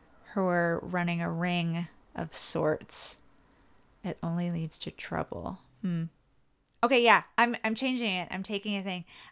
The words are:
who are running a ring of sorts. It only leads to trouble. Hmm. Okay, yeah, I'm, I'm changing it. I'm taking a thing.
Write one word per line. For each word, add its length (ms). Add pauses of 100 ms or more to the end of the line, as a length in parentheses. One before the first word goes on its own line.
(340)
who 140
are 340
running 400
a 100
ring 560 (280)
of 200
sorts. 840 (840)
It 200
only 280
leads 280
to 120
trouble. 680 (220)
Hmm. 240 (760)
Okay, 200
yeah, 200 (140)
I'm, 260
I'm 120
changing 360
it. 200
I'm 100
taking 340
a 60
thing. 240 (260)